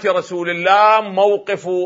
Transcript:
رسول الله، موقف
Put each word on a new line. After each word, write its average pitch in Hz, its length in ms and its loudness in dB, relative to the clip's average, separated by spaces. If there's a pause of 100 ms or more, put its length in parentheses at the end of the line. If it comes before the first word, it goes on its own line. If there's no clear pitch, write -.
رسول 180 440 -4
الله، 202 520 2
موقف 196 640 -2 (180)